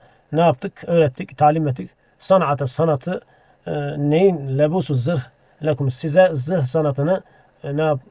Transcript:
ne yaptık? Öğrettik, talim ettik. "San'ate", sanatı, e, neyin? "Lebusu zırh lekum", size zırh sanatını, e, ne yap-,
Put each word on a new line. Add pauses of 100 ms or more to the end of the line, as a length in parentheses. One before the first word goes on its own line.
(320)
ne
yaptık?
Öğrettik,
talim
ettik. (280)
"San'ate",
sanatı, (460)
e, (260)
neyin?
"Lebusu
zırh (420)
lekum",
size
zırh
sanatını, (420)
e,
ne
yap-,